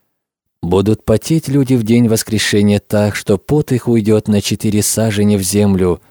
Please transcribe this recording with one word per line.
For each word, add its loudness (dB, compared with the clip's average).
«Будут 0
потеть -2
люди 0
в 0
день 2
воскрешения 0
так, -2
что -2
пот -2
их -2
уйдет 2
на 2
четыре -2
сажени 0
в -2
землю, 0